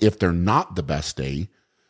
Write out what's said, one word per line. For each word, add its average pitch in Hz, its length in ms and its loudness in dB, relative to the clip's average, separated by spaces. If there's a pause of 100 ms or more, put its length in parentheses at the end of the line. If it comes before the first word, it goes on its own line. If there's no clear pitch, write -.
if 104 180 4
they're 90 140 2
not 98 440 0
the 90 60 -4
best 73 340 -4
day, 69 320 -4 (420)